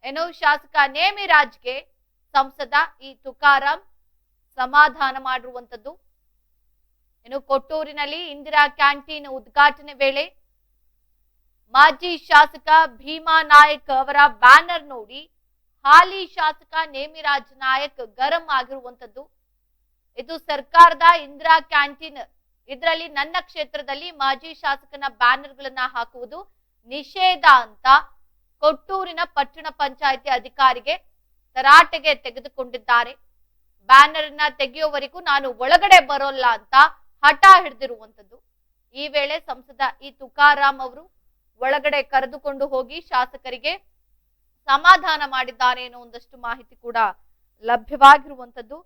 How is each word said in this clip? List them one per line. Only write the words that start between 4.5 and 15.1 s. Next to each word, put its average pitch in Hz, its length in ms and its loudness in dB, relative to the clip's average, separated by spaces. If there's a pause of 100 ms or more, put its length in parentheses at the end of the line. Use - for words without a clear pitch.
ಸಮಾಧಾನ 277 640 0
ಮಾಡಿರುವಂತದ್ದು. 247 720 -14 (1300)
ಇನ್ನು 262 160 -10
ಕೊಟ್ಟೂರಿನಲ್ಲಿ 294 920 -8
ಇಂದಿರಾ 294 360 -2
ಕ್ಯಾಂಟೀನ್ 285 600 -6
ಉದ್ಘಾಟನೆ 285 680 -2
ವೇಳೆ 277 520 -6 (1300)
ಮಾಜಿ 311 460 2
ಶಾಸಕ 302 520 0 (160)
ಭೀಮಾ 320 580 -4
ನಾಯಕ್ 294 460 4
ಅವರ 269 260 -4 (120)
ಬ್ಯಾನರ್ 302 560 4
ನೋಡಿ 254 380 -20 (640)